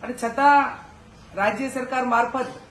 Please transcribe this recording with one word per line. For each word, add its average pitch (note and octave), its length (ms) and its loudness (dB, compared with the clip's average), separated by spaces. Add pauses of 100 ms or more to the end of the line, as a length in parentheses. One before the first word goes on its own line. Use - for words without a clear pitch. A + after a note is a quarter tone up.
અને A#3+ 100 -8 (100)
છતાં C#4 540 4 (580)
રાજ્ય G#3+ 340 -2
સરકાર B3+ 360 -4
મારફત A#3+ 400 0 (260)